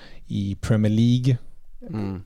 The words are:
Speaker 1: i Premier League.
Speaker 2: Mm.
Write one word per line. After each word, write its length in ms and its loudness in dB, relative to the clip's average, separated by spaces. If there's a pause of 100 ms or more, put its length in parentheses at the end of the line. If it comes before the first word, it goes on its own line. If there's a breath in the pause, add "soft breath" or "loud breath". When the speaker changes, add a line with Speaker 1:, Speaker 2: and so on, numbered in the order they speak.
(260 loud breath)
Speaker 1:
i 340 -2
Premier 320 4
League. 440 4 (520)
Speaker 2:
Mm. 380 -6